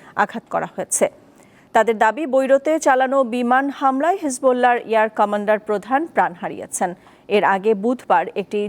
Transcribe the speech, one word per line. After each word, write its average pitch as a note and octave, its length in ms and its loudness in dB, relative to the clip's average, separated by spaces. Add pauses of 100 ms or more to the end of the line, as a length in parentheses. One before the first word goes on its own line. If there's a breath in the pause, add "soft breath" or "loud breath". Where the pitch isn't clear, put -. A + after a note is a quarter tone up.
(220 loud breath)
আঘাত A3 220 -4 (100)
করা E3+ 200 -4
হয়েছে। - 320 -2 (680 soft breath)
তাদের A3 300 2
দাবি, A3 200 0 (100)
বৈরুতে C4+ 380 2 (140)
চালানো C4 320 2 (160)
বিমান B3 300 2 (140)
হামলায় C#4+ 440 0
হিজবুল্লাহর B3 580 2 (100)
এয়ার A3 180 2 (100)
কমান্ডার G#3 400 0 (100)
প্রধান G#3+ 320 -2 (140)
প্রাণ F3 260 0
হারিয়েছেন। F3 500 -6 (460 soft breath)
এর F3+ 80 4 (100)
আগে G3 180 0 (120)
বুধবার G#3 400 0 (160)
একটি G#3 180 -6 (100)